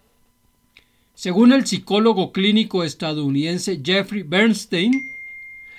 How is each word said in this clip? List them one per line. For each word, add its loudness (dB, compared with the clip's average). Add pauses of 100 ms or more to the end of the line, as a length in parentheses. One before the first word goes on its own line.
(1160)
Según 4
el 4
psicólogo 0
clínico 0
estadounidense -4
Jeffrey -4
Bernstein, 0 (880)